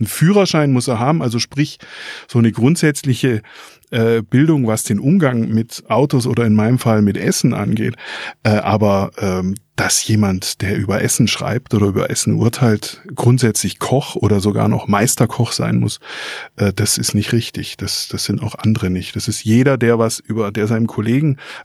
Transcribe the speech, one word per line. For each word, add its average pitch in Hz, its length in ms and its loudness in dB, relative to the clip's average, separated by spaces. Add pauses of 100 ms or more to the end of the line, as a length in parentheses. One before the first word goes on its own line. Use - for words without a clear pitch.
Ein 110 60 -2
Führerschein 165 640 2
muss 123 160 0
er 120 100 0
haben, 147 240 0
also 117 160 -2
sprich 143 400 -4 (480)
so 123 140 0
eine 113 100 6
grundsätzliche, 131 920 2 (500)
äh, 113 300 2
Bildung, 139 440 2
was 110 160 0
den 104 160 -2
Umgang 135 520 2
mit 113 380 -2
Autos 127 380 2
oder 120 180 0
in 107 120 4
meinem 113 240 2
Fall 110 220 2
mit 101 140 2
Essen 120 380 0
angeht. 110 400 -2 (480)
Äh, 113 80 0
aber, 104 680 2
ähm, 92 360 -2 (220)
dass - 320 -2
jemand, 101 540 0
der 98 160 -2
über 98 240 -2
Essen - 260 2
schreibt - 460 -4
oder 101 140 4
über 95 200 -2
Essen 107 260 -2
urteilt, 107 680 0 (120)
grundsätzlich 120 640 0
Koch - 380 -2
oder 101 240 2
sogar 107 280 0
noch 120 200 -2
Meisterkoch 135 640 0
sein 113 240 -2
muss, 117 240 -2 (560)
äh, 101 160 0
das - 260 -2
ist - 160 -2
nicht 104 180 0
richtig. - 440 -4
Das, - 320 -6
das - 160 -8
sind - 180 -4
auch 107 140 -6
andere 107 340 0
nicht. 90 240 -6
Das - 140 -6
ist - 160 -6
jeder, 127 320 4
der 117 220 2
was 113 200 0
über, 107 320 -4
der 107 160 -2
seinem 113 200 0
Kollegen 135 500 0 (280)